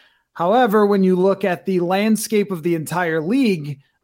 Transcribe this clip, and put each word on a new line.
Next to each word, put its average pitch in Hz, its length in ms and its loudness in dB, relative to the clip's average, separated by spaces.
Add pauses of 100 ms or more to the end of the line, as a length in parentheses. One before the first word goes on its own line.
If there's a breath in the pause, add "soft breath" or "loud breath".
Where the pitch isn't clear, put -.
(340 soft breath)
However, 214 500 2
when 202 200 2
you 185 120 4
look 190 260 0
at 180 220 -2
the 185 160 -2
landscape 202 680 0
of 165 140 -6
the 170 100 0
entire 160 480 -2
league, 175 580 -2 (240 soft breath)